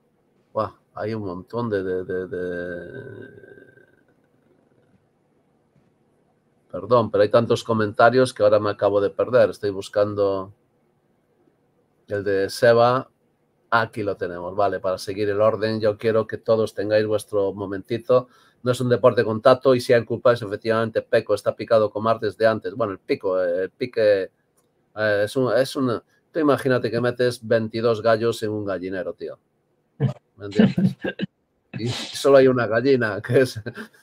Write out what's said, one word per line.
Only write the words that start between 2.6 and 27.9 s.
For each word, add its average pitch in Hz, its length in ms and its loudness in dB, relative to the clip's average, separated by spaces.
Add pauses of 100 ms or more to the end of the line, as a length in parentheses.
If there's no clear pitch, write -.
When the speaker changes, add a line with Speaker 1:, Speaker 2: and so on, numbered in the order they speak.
Speaker 1:
perdón, 107 400 0
pero 101 100 2
hay 107 80 4
tantos 117 340 2
comentarios 117 680 2
que - 100 -6
ahora 104 160 4
me 104 120 -2
acabo 101 280 0
de 101 120 0
perder. 104 400 2
Estoy 104 180 -6
buscando 101 840 -2 (1500)
el 104 160 -4
de 98 260 0
Seba. 120 600 4 (600)
Aquí 113 340 -2
lo 95 140 -4
tenemos, 90 380 -10
vale, 98 240 0
para 92 180 -4
seguir 101 320 -6
el 101 120 -2
orden. 110 380 0
Yo 104 180 0
quiero 110 300 0
que 107 100 -10
todos 110 360 0
tengáis 107 340 0
vuestro 101 460 -2
momentito. 104 760 -2 (360)
No 127 80 0
es 120 80 -2
un 127 100 -2
deporte 117 320 4
de 107 40 0
contacto 127 500 4
y 123 60 -2
si 123 120 2
hay 117 120 4
culpables, 120 360 0
efectivamente, 110 600 -2
Peco 110 320 0
está 110 220 -2
picado 107 360 0
con 104 120 -6
Mar 113 160 0
desde 110 280 0
antes. 107 280 -2
Bueno, 110 180 -2
el 92 60 -12
pico, 95 440 -2
eh, 87 200 -2
el 95 80 -6
pique, 104 600 0 (640)
eh, 107 300 0
es - 100 -10
un, 127 180 0
es 131 220 0
un, 127 260 -2 (300)
tú 170 80 -4
imagínate 131 500 2
que 117 120 -4
metes 123 440 -2
veintidós 113 560 0